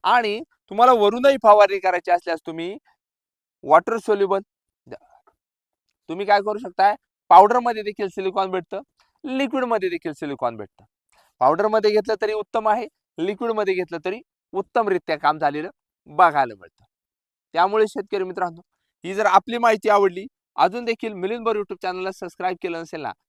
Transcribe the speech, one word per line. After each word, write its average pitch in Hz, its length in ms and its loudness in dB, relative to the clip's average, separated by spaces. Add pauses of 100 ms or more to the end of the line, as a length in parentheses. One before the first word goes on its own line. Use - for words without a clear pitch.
आणि 220 380 0 (300)
तुम्हाला 240 220 6
वरूनही 240 500 2
फवारणी 208 360 4
करायची 180 320 -2
असल्यास 170 340 -2
तुम्ही 165 320 -10 (880)
वॉटर 175 340 4
सोल्युबल, 196 440 0 (1700)
तुम्ही 185 160 -8
काय 202 160 4
करू 208 180 -6
शकताय, 196 360 0 (360)
पावडरमध्ये 220 520 6
देखील 202 320 -6
सिलिकॉन 190 360 -2
भेटतं, 185 300 -8 (420)
लिक्विडमध्ये 254 680 -2
देखील 165 240 -8
सिलिकॉन 131 440 -8
भेटतं. - 260 -18 (580)
पावडरमध्ये 208 500 2
घेतलं 214 300 -2
तरी 214 120 -2
उत्तम 214 360 -4
आहे, 214 180 -2 (300)
लिक्विडमध्ये 202 560 -4
घेतलं 175 320 -6
तरी 208 160 -8 (320)
उत्तमरित्या 190 680 -4
काम 151 180 0
झालेलं 151 320 -4 (400)
बघायला 147 440 2
मिळतं. 90 300 -20 (720)
त्यामुळे 202 340 2
शेतकरी 202 360 -6
मित्रांनो, 175 380 -6 (420)
ही 185 100 -8
जर 208 120 -2
आपली 202 320 2
माहिती 220 320 2
आवडली, 196 360 2 (320)
अजून 208 280 0
देखील 226 280 -4
मिलिंद 202 320 -6
भोर 226 100 -2
YouTube 202 260 -8
चॅनलला 185 300 -6
सबस्क्राईब 180 500 -8
केलं 170 200 -8
नसेल 160 200 -12
ना 117 100 -10 (180)